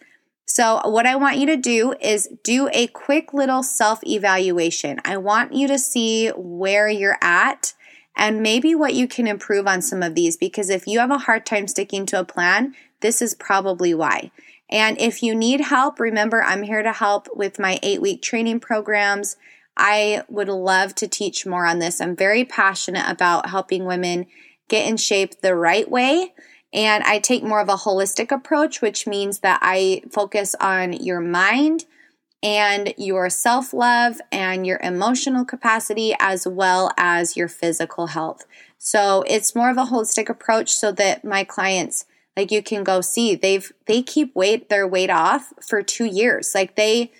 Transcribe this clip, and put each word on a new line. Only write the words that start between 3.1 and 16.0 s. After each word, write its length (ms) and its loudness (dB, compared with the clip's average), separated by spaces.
little 300 0
self-evaluation. 1400 0
I 120 -4
want 380 0
you 120 2
to 120 2
see 580 0
where 520 0
you're 320 0
at 540 2
and 260 0
maybe 340 2
what 180 2
you 140 0
can 180 -2
improve 400 -2
on 160 0
some 200 -4
of 120 -4
these, 220 2
because 340 -4
if 160 -2
you 140 0
have 100 2
a 80 0
hard 280 0
time 200 -2
sticking 400 -4
to 140 -2
a 40 -2
plan, 500 0
this 200 0
is 140 -2
probably 580 0
why. 380 -2
And 300 0
if 220 -2
you 120 0
need 280 2
help, 360 0
remember, 440 0